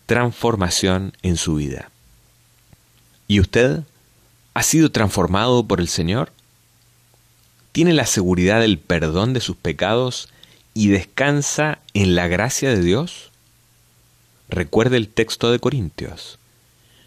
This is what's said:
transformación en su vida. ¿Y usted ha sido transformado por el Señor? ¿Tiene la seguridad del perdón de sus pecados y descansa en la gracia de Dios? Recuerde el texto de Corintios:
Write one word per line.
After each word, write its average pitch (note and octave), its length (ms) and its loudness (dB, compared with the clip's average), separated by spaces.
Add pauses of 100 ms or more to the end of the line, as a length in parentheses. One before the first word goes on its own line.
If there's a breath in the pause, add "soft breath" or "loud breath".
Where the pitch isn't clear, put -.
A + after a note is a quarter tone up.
transformación G2+ 1160 -2
en F2+ 140 0
su D#2+ 200 -4
vida. C#2+ 340 -8 (1400)
¿Y G2+ 120 4
usted B2+ 400 2 (720)
ha A#2+ 100 -4
sido D3+ 300 4
transformado G#2+ 720 2
por G2 140 0
el E2+ 80 0
Señor? G2 440 -4 (1400)
¿Tiene E3+ 220 4
la B2+ 120 2
seguridad F#2 540 2
del G#2+ 180 2
perdón E2+ 540 0
de B2 80 -2
sus - 160 -6
pecados G#2+ 720 -4 (460 soft breath)
y G#2+ 140 0
descansa C#3+ 880 0 (160)
en F#2+ 200 2
la F2 140 0
gracia A2 400 -2
de G#2+ 140 2
Dios? A2 480 -2 (1200)
Recuerde A2 480 0
el G#2+ 100 -2
texto - 420 -2
de A#2+ 80 2
Corintios: - 800 -6 (680 soft breath)